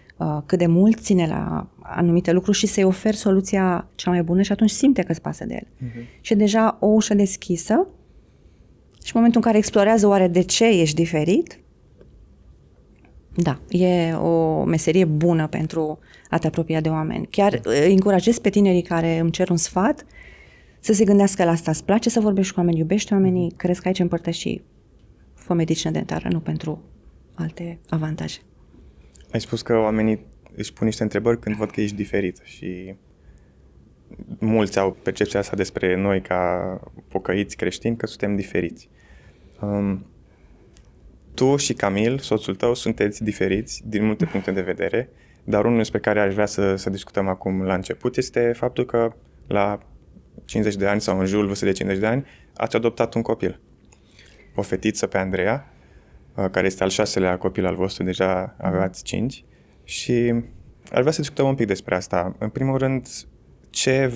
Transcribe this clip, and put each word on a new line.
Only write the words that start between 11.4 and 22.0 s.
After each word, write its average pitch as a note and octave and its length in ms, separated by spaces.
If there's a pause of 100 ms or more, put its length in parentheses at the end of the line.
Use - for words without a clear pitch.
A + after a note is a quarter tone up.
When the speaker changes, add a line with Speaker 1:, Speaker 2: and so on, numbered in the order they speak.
Speaker 1:
da, D#3 240 (100)
e F3 440
o D#3+ 500
meserie E3 420
bună D#3+ 420
pentru D#3 520 (300)
a D#3+ 80
te D#3+ 100
apropia D#3+ 340
de D#3+ 80
oameni. D#3+ 380
Chiar, G3+ 260
Speaker 2:
Mhm. A2+ 160
Speaker 1:
uh, C#3+ 200
încurajez G3 500
pe G3+ 100
tinerii F#3+ 320
care E3 380
îmi E3 120
cer F#3 180
un E3+ 80
sfat G#3 480 (760)
să - 140
se G#3 100
gândească G3+ 400
la E3+ 80
asta. E3 200
Îți - 140
place A3+ 240